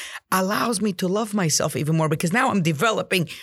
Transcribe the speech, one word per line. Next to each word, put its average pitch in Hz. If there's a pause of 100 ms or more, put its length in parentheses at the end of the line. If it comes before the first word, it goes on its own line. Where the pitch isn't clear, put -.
(300)
allows 190
me 208
to 185
love 208
myself 165
even 160
more, 160
because 160
now 247
I'm 202
developing 185 (140)